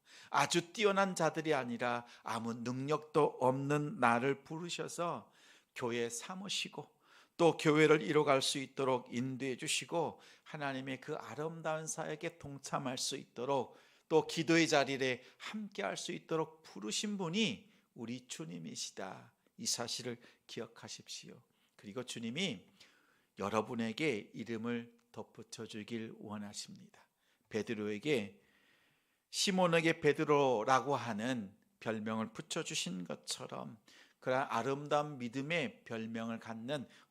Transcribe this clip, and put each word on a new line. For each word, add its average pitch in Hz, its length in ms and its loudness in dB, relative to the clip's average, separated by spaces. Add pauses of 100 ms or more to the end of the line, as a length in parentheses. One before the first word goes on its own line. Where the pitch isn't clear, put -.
(300)
아주 165 420 2
뛰어난 196 440 4
자들이 156 380 2
아니라 120 520 -2 (160)
아무 113 320 -4
능력도 131 840 2
없는 139 600 2
나를 123 440 4
부르셔서 160 880 -6 (420)
교회 117 360 -2
삼으시고 - 920 -8 (380)
또 160 180 8
교회를 151 460 8
이뤄갈 143 400 4
수 - 160 0
있도록 127 580 -2
인도해 131 400 -4
주시고 151 640 -4 (240)
하나님의 135 560 -6
그 151 160 -8
아름다운 160 720 -6
사역에 156 500 -6
동참할 139 600 -6
수 - 180 -2
있도록 127 640 -2 (300)
또 156 180 6
기도의 165 400 6
자리에 131 560 2 (140)
함께할 196 580 -6
수 - 160 -6
있도록 160 520 -4
부르신 208 540 -6
분이 175 520 -2 (240)
우리 120 340 -10
주님이시다. - 1040 -10 (260)
이 - 80 -10
사실을 117 520 -4 (300)
기억하십시오. - 920 -14 (360)
그리고 110 280 -10
주님이 123 640 -4 (720)
여러분에게 110 960 -2
이름을 117 580 -6 (200)
덧붙여 - 540 -14
주길 110 540 -8
원하십니다. - 800 -12 (500)
베드로에게, 107 920 -2 (880)
시몬에게 165 720 4
베드로라고 139 920 4
하는 113 580 -4 (260)
별명을 110 540 -4
붙여주신 170 720 -6
것처럼 131 720 -8 (420)
그러한 131 300 0
아름다운 143 680 0
믿음의 135 680 -4
별명을 113 540 -6
갖는 117 480 -8 (240)